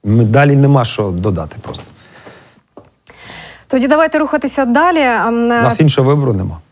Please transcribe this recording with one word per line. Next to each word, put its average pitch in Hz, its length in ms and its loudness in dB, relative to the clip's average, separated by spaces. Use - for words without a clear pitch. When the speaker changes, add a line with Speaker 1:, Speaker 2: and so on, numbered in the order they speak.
Speaker 1:
ми 113 200 2
далі 139 320 4
нема 139 280 4
що 104 260 -6
додати 87 520 -6
просто. - 220 -16
Speaker 2:
Тоді 262 220 0
давайте 311 300 2
рухатися 285 460 -2
далі. 311 360 2
Ам, 233 340 0
Speaker 1:
У 233 120 0
нас 240 340 0
іншого 139 280 2
вибору 139 240 0
нема. 92 260 -6